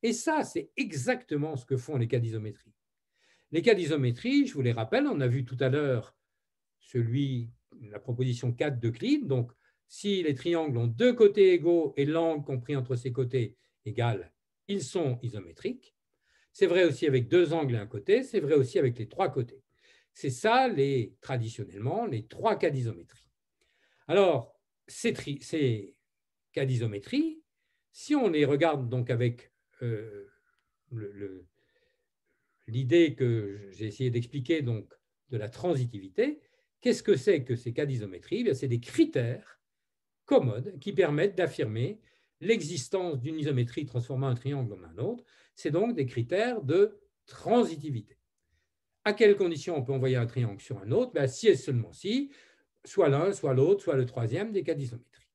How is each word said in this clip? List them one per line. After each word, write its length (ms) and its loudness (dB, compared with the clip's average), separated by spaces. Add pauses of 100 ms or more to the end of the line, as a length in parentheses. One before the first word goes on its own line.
Et 100 0
ça, 320 0
c'est 320 -8
exactement 800 -4
ce 80 -10
que 120 -2
font 200 -6
les 120 0
cas 100 0
d'isométrie. 560 -6 (760)
Les 120 -2
cas 120 6
d'isométrie, 720 2
je 80 -8
vous 80 -2
les 100 2
rappelle, 340 0
on 140 0
a 60 2
vu 180 0
tout 160 -10
à 80 2
l'heure 460 -2 (640)
celui, 720 -2 (300)
la 180 -14
proposition 540 -2
quatre 260 -2
d'Euclide. 480 0
Donc, 260 -2 (360)
si 340 -2
les 120 0
triangles 420 -2
ont 100 0
deux 280 4
côtés 400 8
égaux 420 2
et 80 2
l'angle 400 0
compris 320 -4
entre 200 -2
ces 160 -6
côtés 440 -2 (280)
égal, 480 -2 (360)
ils 140 -2
sont 400 -2
isométriques. 720 -10 (580)
C'est 140 2
vrai 180 6
aussi 220 2
avec 220 2
deux 240 6
angles 220 0
et 40 0
un 80 -6
côté, 360 0
c'est 180 -2
vrai 140 2
aussi 240 2
avec 200 0
les 100 -8
trois 220 -2
côtés. 320 -6 (580)
C'est 100 -4
ça, 360 4
les, 540 0
traditionnellement, 840 -6
les 220 -6
trois 300 -2
cas 140 0
d'isométrie. 600 -8 (800)
Alors, 500 2 (300)
ces 240 -2
tri-, 280 -8
ces 540 -2 (560)
cas 140 -4
d'isométrie, 760 -2 (520)
si 240 -2
on 120 2
les 160 4
regarde 440 2
donc 220 -2
avec, 420 -2 (280)
euh, 460 -8 (640)
le, 220 -10
le, 340 -14 (1200)
l'idée 480 4
que 560 -2
j'ai 160 -10
essayé 240 -2
d'expliquer, 500 -2
donc, 320 -6 (360)
de 80 -8
la 120 -6
transitivité, 920 -4 (400)
qu'est-ce 240 0
que 100 4
c'est 300 0
que 100 -2
ces 180 -8
cas 140 -2
d'isométrie ? 540 -6
Eh 20 -2
bien, 120 2
c'est 120 -6
des 140 0
critères 800 -2 (640)
commodes 560 2
qui 120 -8
permettent 440 2
d'affirmer 640 -2 (400)
l'existence 800 -2
d'une 180 -6
isométrie 480 -2
transformant 400 -4
un 80 0
triangle 380 -6
en 100 -16
un 160 -20
autre. 240 -6 (320)
C'est 160 -6
donc 240 0
des 120 -2
critères 560 -2
de 360 2 (280)
transitivité. 880 -2 (880)
À 100 2
quelles 220 8
conditions 380 -2
on 80 -2
peut 120 -2
envoyer 220 2
un 100 0
triangle 340 -4
sur 220 -12
un 80 -6
autre ? 220 2
Ben, 140 2
si 200 0
et 100 8
seulement 380 -2
si, 360 -4 (540)
soit 240 4
l'un, 240 2
soit 220 -2
l'autre, 280 4
soit 140 0
le 80 2
troisième 480 -4
des 100 -2
cas 120 -2
d'isométrie. 600 -12